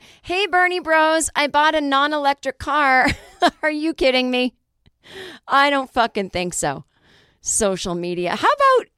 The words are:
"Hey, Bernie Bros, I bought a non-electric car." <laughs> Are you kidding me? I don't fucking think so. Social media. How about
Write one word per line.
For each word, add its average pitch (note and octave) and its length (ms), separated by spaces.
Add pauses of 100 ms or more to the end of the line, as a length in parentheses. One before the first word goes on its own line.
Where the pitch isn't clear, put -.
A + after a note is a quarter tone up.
(220)
"Hey, F#4+ 240
Bernie F4+ 320
Bros, D#4+ 560
I D4 140
bought D4 260
a D#4 60
non-electric C#4+ 800
car." C4+ 500 (260)
<laughs> - 280
Are D#4 80
you D4+ 220
kidding B3+ 380
me? B3 240 (920)
I C#4 200
don't C#4 220
fucking A3+ 400
think F3+ 240
so. D3 300 (560)
Social F#3+ 560
media. F3 400
How D#4+ 160
about C5+ 340 (120)